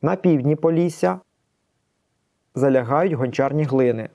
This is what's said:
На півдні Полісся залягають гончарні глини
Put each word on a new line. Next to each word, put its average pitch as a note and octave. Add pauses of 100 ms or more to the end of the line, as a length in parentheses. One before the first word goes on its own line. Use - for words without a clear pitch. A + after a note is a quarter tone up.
На E3
півдні D3+
Полісся E3+ (1400)
залягають C3+
гончарні C3+
глини B2